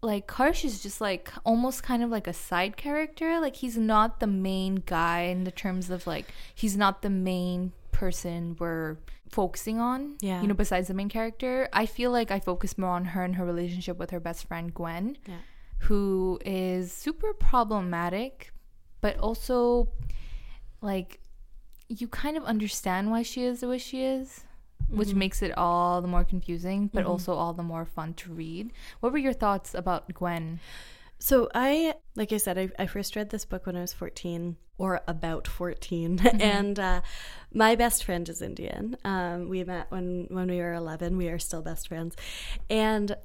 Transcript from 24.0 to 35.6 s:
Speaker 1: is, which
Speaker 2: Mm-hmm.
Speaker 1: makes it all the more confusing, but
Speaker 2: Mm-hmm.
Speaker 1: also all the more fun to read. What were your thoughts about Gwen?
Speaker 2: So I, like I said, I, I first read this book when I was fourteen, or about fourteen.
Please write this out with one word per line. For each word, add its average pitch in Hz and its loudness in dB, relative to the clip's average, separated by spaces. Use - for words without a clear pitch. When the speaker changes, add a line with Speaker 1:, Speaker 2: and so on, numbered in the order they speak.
Speaker 1:
is, 262 -4
which 208 2
Speaker 2:
Mm-hmm. 196 4
Speaker 1:
makes 190 2
it 196 -2
all 175 4
the 180 -2
more 175 6
confusing, 185 0
but 202 0
Speaker 2:
Mm-hmm. 180 2
Speaker 1:
also 180 0
all 170 0
the 170 -6
more 165 -4
fun 165 -6
to - -14
read. 165 -8
What 240 2
were 285 0
your 269 2
thoughts 202 0
about 180 -2
Gwen? 165 -4
Speaker 2:
So 254 6
I, 302 4
like 214 0
I 214 0
said, 196 0
I, 190 -2
I 190 0
first 196 -4
read 208 -4
this 214 -6
book 185 -6
when 180 -4
I 175 -4
was 180 -6
fourteen, 170 -6
or 185 0
about 160 -4
fourteen. 175 -2